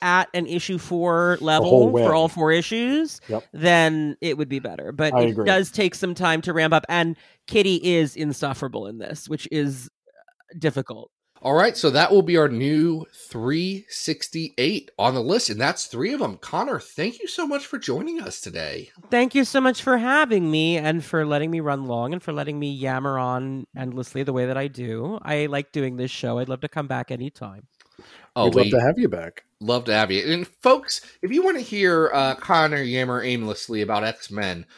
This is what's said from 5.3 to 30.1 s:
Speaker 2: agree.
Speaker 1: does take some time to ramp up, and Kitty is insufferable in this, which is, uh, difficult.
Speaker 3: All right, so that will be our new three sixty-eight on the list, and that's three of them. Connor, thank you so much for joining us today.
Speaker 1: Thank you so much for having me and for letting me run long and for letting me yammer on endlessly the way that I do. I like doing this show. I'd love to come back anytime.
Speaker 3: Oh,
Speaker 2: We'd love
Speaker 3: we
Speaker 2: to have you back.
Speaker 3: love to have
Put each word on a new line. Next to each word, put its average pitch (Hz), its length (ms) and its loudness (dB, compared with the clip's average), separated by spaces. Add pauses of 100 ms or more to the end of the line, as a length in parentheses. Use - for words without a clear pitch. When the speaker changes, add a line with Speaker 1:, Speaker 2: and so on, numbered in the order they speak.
Speaker 2:
agree. 107 160 0
Speaker 1:
does 190 240 2
take 190 240 0
some 180 200 -4
time 165 280 0
to 180 100 -4
ramp 160 220 2
up, 156 160 4
and 165 260 0 (300)
Kitty 190 360 2
is 165 320 2
insufferable 135 720 -6
in 113 120 -12
this, - 280 -12
which - 240 -8
is, 139 380 -4 (180)
uh, - 520 -20
difficult. 135 520 -4 (340)
Speaker 3:
All 135 100 2
right, 196 220 6
so 156 140 2
that 156 220 4
will 196 100 8
be 165 140 2
our 151 120 6
new 156 640 0
three 165 760 -4
sixty-eight 160 1080 -4
on 120 200 2
the 123 80 0
list, 180 260 0
and 107 100 -6
that's 143 260 -2
three 151 260 -4
of 285 80 -4
them. - 160 -4
Connor, 208 420 -6
thank - 400 -8
you 427 80 -10
so 320 220 -6
much 285 180 -6
for 277 120 -10
joining 294 440 -6
us - 180 -12
today. 82 500 -10 (200)
Speaker 1:
Thank 247 240 2
you 277 100 4
so 269 160 0
much 254 220 0
for 254 160 2
having 226 540 2
me 160 260 2
and 156 260 -2
for 156 220 0
letting 151 240 0
me 170 80 -2
run 139 280 -2
long 120 260 -2
and 175 100 -8
for 160 100 -8
letting 147 280 -6
me 143 100 -4
yammer 135 480 -4
on 127 480 -4 (100)
endlessly 131 460 -8
the 139 100 -2
way 127 140 0
that 131 100 -2
I 139 120 -4
do. 123 540 -8
I 147 240 -2
like 143 260 -4
doing 131 240 -4
this 127 160 -6
show. 120 260 -4
I'd 127 100 -4
love 131 120 -8
to 147 80 -8
come 147 180 -6
back 127 240 -6
anytime. 120 560 -12 (720)
Speaker 3:
Oh, 117 80 4
Speaker 2:
We'd 90 100 4
love 123 120 8
Speaker 3:
we 104 40 2
Speaker 2:
to 123 100 6
have 151 180 2
you 247 100 2
back. - 340 -8 (180)
Speaker 3:
love 117 260 0
to 110 60 0
have 107 200 4